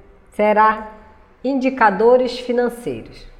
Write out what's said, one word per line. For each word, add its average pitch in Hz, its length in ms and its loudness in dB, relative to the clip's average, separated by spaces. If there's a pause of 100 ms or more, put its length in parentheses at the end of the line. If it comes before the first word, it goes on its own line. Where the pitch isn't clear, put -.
(320)
será 214 600 0 (520)
indicadores 247 960 2
financeiros. 233 880 -8 (120)